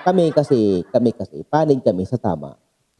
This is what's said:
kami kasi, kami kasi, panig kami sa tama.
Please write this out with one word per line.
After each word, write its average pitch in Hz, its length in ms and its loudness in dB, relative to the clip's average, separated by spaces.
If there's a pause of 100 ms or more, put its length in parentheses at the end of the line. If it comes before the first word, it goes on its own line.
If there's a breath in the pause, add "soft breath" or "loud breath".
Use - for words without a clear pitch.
kami 180 240 2
kasi, 110 640 2
kami 120 200 2
kasi, 78 320 -12
panig 147 360 0
kami 95 240 0
sa 123 160 -6
tama. 76 320 -6 (460)